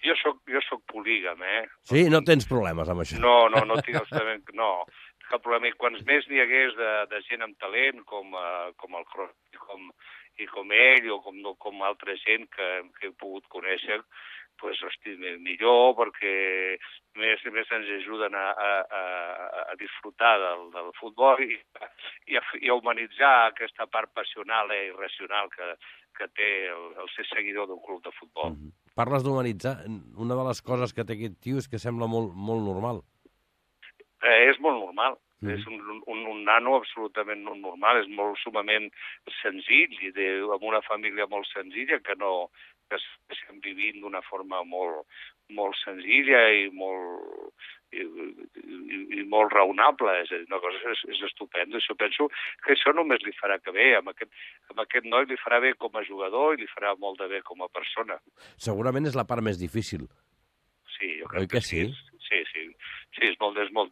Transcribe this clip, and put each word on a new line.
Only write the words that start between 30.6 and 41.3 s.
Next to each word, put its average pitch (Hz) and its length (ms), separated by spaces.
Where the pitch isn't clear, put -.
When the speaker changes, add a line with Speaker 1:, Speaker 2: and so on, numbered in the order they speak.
Speaker 2:
coses 123 300
que 113 160
té 110 80
aquest 104 240
tio 131 240
és - 80
que 113 80
sembla 117 320
molt, 113 240
molt 107 320
normal. 101 380
Speaker 1:
Eh, 120 340
és 135 80
molt 135 220
normal. 101 380
Speaker 2:
Mhm. 101 140
Speaker 1:
És 104 160
un, 110 120
un, 113 240
un 107 160
nano 117 320
absolutament 104 720
no-, 104 80
normal, 98 480
és 95 80
molt 101 300
sumament 107 480
senzill, 113 720
i 95 100
de, 95 160
amb 101 240
una 110 160
família 104 480